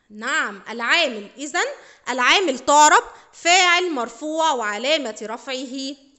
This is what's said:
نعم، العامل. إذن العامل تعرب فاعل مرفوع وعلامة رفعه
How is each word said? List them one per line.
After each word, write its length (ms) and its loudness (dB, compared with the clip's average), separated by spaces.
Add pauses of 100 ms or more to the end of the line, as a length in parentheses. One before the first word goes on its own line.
(100)
نعم، 580 -6
العامل. 680 -2
إذن 280 -4 (440)
العامل 500 2
تعرب 460 6 (280)
فاعل 580 2
مرفوع 600 -2
وعلامة 720 -4
رفعه 720 -10 (220)